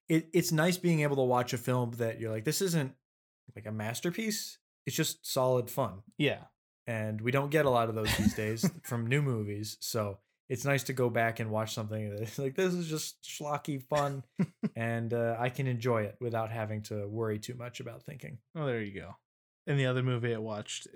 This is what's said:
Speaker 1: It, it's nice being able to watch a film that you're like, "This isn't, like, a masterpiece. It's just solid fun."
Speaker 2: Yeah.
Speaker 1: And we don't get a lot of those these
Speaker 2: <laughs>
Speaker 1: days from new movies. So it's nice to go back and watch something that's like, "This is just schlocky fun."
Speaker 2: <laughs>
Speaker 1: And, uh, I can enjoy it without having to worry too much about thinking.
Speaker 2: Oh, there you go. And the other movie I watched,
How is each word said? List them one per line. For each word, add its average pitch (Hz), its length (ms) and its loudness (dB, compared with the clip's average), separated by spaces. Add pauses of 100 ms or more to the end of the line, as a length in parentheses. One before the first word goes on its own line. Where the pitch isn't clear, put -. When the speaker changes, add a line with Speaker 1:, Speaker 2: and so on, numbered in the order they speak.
Speaker 1:
It, 165 240 2
it's 175 180 4
nice 165 260 4
being 165 260 4
able 143 140 4
to 135 60 4
watch 127 300 4
a 127 60 0
film 123 400 0
that 117 220 -2
you're 110 120 -2
like, 110 120 -4
"This 151 160 0
isn't, 165 320 2 (640)
like, 110 120 -12
a 107 40 -6
masterpiece. 170 880 -4 (280)
It's 131 100 -4
just - 280 -2
solid 127 460 2
fun." 98 320 -2 (160)
Speaker 2:
Yeah. 135 220 2 (480)
Speaker 1:
And 110 320 -2
we 120 100 2
don't 139 220 2
get 151 140 6
a 131 40 6
lot 117 180 4
of 113 60 -4
those 107 220 0
these 104 180 4
Speaker 2:
<laughs> 110 80 -2
Speaker 1:
days 113 260 0 (140)
from 117 240 -2
new 139 160 4
movies. 107 580 -2
So 101 380 -2 (300)
it's 131 160 -4
nice 139 200 2
to 135 80 -2
go 127 160 2
back 113 300 2
and 110 140 -2
watch 110 220 0
something 107 420 -4
that's 110 240 -6
like, 135 160 -2
"This 185 180 2
is 175 140 -2
just 156 340 -6
schlocky 147 580 -4
fun." 139 440 0 (160)
Speaker 2:
<laughs> - 340 -2
Speaker 1:
And, 117 400 0
uh, 117 240 2
I 123 120 2
can 135 180 -2
enjoy 120 340 2
it 101 180 -4
without 113 300 -2
having 107 340 -4
to 104 220 -6
worry 107 320 -2
too 123 160 -10
much 123 260 -12
about 123 220 -12
thinking. 143 360 -12 (180)
Speaker 2:
Oh, 156 100 -2
there 120 160 0
you 98 180 -6
go. 90 140 -12 (540)
And 143 120 2
the 131 60 4
other 127 160 2
movie 120 320 2
I 113 40 -2
watched, 107 580 -6